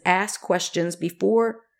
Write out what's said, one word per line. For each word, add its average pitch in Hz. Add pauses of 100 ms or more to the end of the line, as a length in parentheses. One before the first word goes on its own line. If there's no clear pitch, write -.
ask 185
questions 175
before 220 (140)